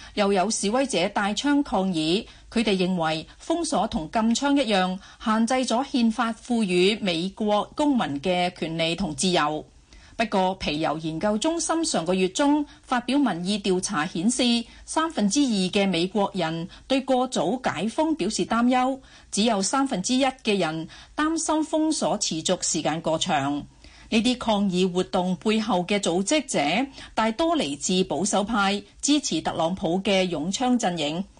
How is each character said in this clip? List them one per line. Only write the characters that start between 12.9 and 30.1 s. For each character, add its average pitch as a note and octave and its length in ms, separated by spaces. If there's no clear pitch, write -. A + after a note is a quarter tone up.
表 B3+ 180
民 F3+ 240
意 G3+ 160
調 F#3 220
查 D#3+ 240
顯 F#3+ 260
示， A#3 320
三 D#4+ 260
分 G#3 180
之 C#4+ 120
二 B3+ 100
嘅 G3 180
美 F3+ 220
國 G3 260
人 E3 360
對 C4 140
過 B3+ 260
早 A3 340
解 E3 280
封 D#4 260
表 A3 140
示 F3+ 160
擔 A#3 220
憂， B3+ 300
只 G3+ 140
有 A3 180
三 C4+ 240
分 G3+ 160
之 A#3 120
一 C4 100
嘅 B3+ 340
人 D#3+ 300
擔 D#4 200
心 D#4 280
封 D#4 260
鎖 G3+ 260
持 D#3+ 240
續 F3 200
時 - 200
間 D#3+ 200
過 D#3+ 180
長。 C#3+ 420
呢 G#3+ 140
啲 B3 140
抗 G#3 320
議 F3+ 200
活 F3+ 140
動 F#3 320
背 A3 240
後 G3+ 240
嘅 G3+ 160
組 F#3+ 240
織 D4+ 240
者 F3+ 400
大 A3+ 180
多 E4 260
嚟 D3 200
自 F#3 280
保 D#3+ 180
守 F#3+ 180
派， G3+ 400
支 D4 180
持 D#3+ 220
特 F3 100
朗 E3+ 240
普 F#3 260
嘅 F#3+ 280